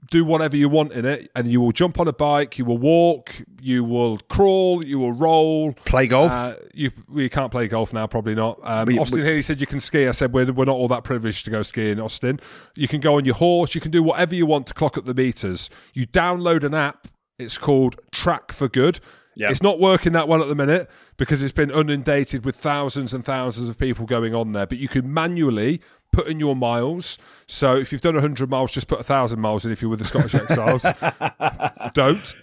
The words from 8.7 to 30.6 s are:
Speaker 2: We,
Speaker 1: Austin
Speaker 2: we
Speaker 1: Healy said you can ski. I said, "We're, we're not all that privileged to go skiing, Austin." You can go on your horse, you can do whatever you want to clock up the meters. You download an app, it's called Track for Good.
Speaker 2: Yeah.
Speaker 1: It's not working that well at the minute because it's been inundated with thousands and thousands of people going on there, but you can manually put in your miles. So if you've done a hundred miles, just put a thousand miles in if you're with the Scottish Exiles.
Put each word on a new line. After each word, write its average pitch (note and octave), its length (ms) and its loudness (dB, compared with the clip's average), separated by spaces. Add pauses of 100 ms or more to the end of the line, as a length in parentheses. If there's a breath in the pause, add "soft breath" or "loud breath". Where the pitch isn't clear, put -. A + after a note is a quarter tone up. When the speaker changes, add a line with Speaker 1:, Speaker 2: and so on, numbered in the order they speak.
Speaker 2:
We, A#2+ 140 4
Speaker 1:
Austin B2 200 0
Speaker 2:
we C#3+ 60 0
Speaker 1:
Healy D3+ 160 0
said C#3+ 180 -4
you C#3 60 -4
can C#3 140 -6
ski. C#3 260 0
I B2+ 60 0
said, B2 200 -2
"We're, B2+ 200 2
we're C3 140 0
not C3+ 100 2
all B2+ 120 0
that A#2+ 140 -2
privileged A2+ 440 -6
to A2+ 40 -8
go G#2+ 120 -2
skiing, G#2+ 360 -2
Austin." B2 400 -4 (380 loud breath)
You D3 100 -4
can D3 140 -4
go D3 160 4
on C#3+ 80 2
your B2+ 100 2
horse, F3 400 2
you E3 60 -6
can D#3 100 -8
do E3 140 4
whatever E3 320 0
you E3+ 100 2
want D3 220 0
to - 60 -14
clock - 220 -2
up - 100 -8
the B2+ 80 -4
meters. A#2 540 -2 (260 soft breath)
You B2+ 120 -4
download F3 560 0
an C#3+ 120 -2
app, D3 340 -4 (300)
it's A#2 200 -10
called C3+ 380 2 (160)
Track - 400 -4
for C#3 160 -4
Good. C#3 320 2 (360 soft breath)
Speaker 2:
Yeah. G#2 140 -2
Speaker 1:
It's C3+ 120 -2
not F#3 180 2
working F#3 320 4
that E3 160 2
well D#3+ 140 4
at C#3+ 60 -4
the D3 60 0
minute D3 360 0 (260 soft breath)
because C3+ 260 0
it's C#3 100 -4
been D3 180 0
inundated C#3+ 760 0
with C3 100 -4
thousands C#3+ 600 -4
and B2+ 100 -8
thousands B2 460 -4
of A2 80 -10
people B2 260 -2
going A#2 300 -2
on A2+ 180 -2
there, G2+ 140 -2
but B2+ 100 -6
you C3 120 -6
can C3 240 -2
manually D#3+ 680 0 (320 soft breath)
put - 140 2
in D#3+ 120 -6
your D3 160 0
miles. B2+ 640 -2 (320 soft breath)
So C3 280 2
if C3+ 140 -2
you've C#3+ 120 -8
done E3+ 140 2
a D3 40 2
hundred C3+ 300 0
miles, C3 200 -2
just - 180 -6
put - 120 -2
a - 20 -10
thousand B2 380 0
miles G#2+ 240 -2
in A2+ 80 -4
if G#2 80 -6
you're A2+ 100 -2
with A2 100 -4
the A2 40 -6
Scottish C3+ 300 0
Exiles. B2 500 0